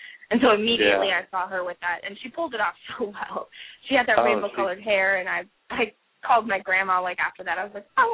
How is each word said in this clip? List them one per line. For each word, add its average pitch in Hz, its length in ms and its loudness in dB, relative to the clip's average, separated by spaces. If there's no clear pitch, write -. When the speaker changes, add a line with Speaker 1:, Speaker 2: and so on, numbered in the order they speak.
Speaker 1:
And 226 140 4
so 247 100 8
immediately 208 580 4
Speaker 2:
Yeah. 180 120 0
Speaker 1:
I - 80 -18
saw 185 160 -4
her 190 180 -4
with 180 160 -8
that, 175 260 -6
and 202 140 -12
she 240 80 -12
pulled 311 240 -6
it 214 80 -4
off 190 140 -2
<laughs> - 120 -12
so 208 120 -4
well. - 360 -10
She 269 60 2
had 247 120 4
that 220 120 4
Speaker 2:
Oh, 233 40 6
Speaker 1:
rainbow-colored 202 560 0
Speaker 2:
she 208 60 -18
Speaker 1:
hair, 196 340 2
and 185 80 -6
I, 175 160 -4
I 240 200 -2
called 220 220 4
my 190 120 0
grandma, 190 420 0
like, 180 180 -6
after 170 240 -6
that. 175 140 -4
I 185 60 -4
was 208 100 -10
like, 202 140 -14
"I 494 60 6